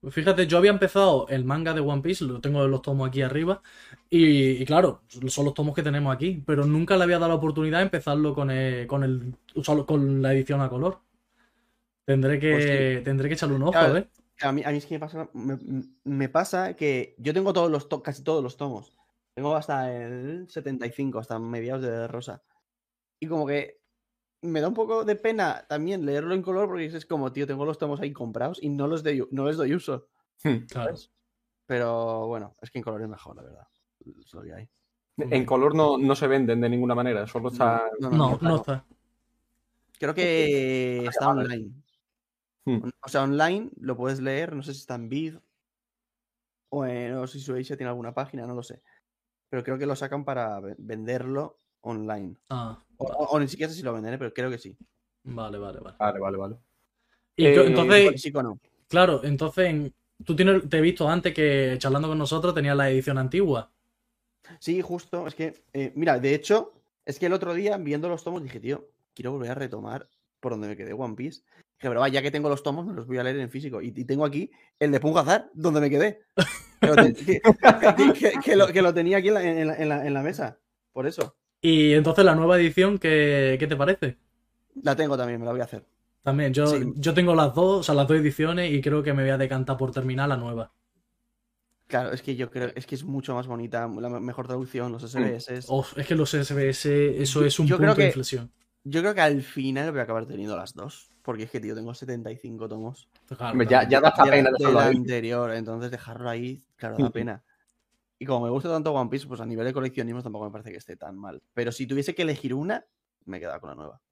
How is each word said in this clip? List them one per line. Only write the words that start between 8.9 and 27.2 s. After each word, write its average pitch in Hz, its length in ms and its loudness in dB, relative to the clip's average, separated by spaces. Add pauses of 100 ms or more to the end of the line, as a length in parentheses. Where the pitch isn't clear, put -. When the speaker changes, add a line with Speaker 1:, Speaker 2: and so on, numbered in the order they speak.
Speaker 1:
el, 127 320 -4 (260)
solo 151 240 0
con 139 360 2
la 135 120 4
edición 135 260 0
a 135 80 0
color. 139 300 -2 (1040)
Tendré 139 360 2
que, 151 100 2
Speaker 2:
Pues 147 140 4 (340)
sí. 123 60 -8
Speaker 1:
tendré 135 240 -2
que 151 60 -2
echarle 151 200 -2
un 131 80 0
ojo, 165 100 2
Speaker 2:
Claro, 156 240 6
Speaker 1:
¿eh? 202 120 -2 (320)
Speaker 2:
a 139 120 0
mí, 139 120 -2
a 147 80 -2
mí 143 60 -2
es 143 80 -10
que - 80 -8
me 151 60 -6
pasa, 156 340 -10
me, 135 220 -6 (480)
me 139 240 -2
pasa 180 460 -2
que 131 440 -2
yo 131 140 -4
tengo 190 200 0
todos 170 180 2
los 143 180 -2
to-, 143 140 -6
casi 135 220 -10
todos 156 180 0
los 123 140 -8
tomos. 127 360 -10 (420)
Tengo 143 200 -2
hasta 139 400 -4
el 123 560 -10
setenta 135 360 -8
y 120 40 -6
cinco, 131 300 -4
hasta 117 180 -8
mediados 117 440 -6
de 117 260 -4
Rosa. 120 340 -12 (800)
Y 160 80 -10
como 156 180 -2
que 143 340 -4 (640)
me 165 180 -4
da 151 80 0
un 240 60 -4
poco 226 300 -2
de 208 120 0
pena 208 520 -2
también 160 360 -4
leerlo 147 300 -2
en 190 80 -2
color 185 260 -2
porque 175 180 -6
es, 160 80 -10
es 156 120 -12
como, 139 260 -4